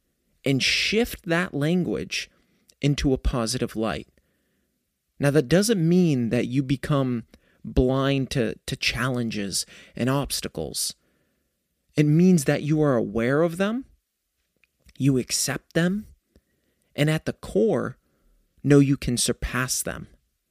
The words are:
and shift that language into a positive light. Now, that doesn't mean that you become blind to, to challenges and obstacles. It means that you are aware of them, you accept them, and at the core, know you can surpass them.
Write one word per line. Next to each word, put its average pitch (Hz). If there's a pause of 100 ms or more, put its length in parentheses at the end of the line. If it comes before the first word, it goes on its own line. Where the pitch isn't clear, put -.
(420)
and 135
shift -
that 170
language 143 (500)
into 139
a 131
positive 120
light. 107 (1120)
Now, 143
that 135
doesn't 190
mean 156
that 120
you 131
become 131 (380)
blind 135
to, 113 (100)
to 131
challenges 117 (300)
and 120
obstacles. - (1000)
It 151
means 165
that 147
you 151
are 143
aware 113
of 170
them, 220 (1120)
you 131
accept -
them, 185 (920)
and 147
at 156
the 117
core, 147 (640)
know 143
you 139
can 120
surpass -
them. - (420)